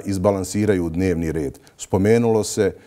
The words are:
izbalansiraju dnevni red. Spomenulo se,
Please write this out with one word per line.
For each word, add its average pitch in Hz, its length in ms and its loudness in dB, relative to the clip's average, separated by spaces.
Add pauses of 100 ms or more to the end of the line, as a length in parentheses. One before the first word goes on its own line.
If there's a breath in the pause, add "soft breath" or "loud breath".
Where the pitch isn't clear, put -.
izbalansiraju 98 840 0
dnevni 82 440 -2
red. 73 260 -6 (180 soft breath)
Spomenulo 110 680 2
se, 98 300 -2 (120 loud breath)